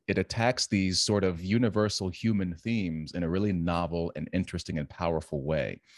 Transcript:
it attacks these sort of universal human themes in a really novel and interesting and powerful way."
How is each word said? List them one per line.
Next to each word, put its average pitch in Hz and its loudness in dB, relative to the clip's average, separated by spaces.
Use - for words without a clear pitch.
it 92 2
attacks 113 0
these 95 2
sort 101 2
of 87 0
universal 104 2
human 95 0
themes 85 -2
in 87 0
a 80 0
really 98 2
novel 85 0
and 78 -8
interesting 87 -4
and 73 -4
powerful 80 -2
way." 69 -2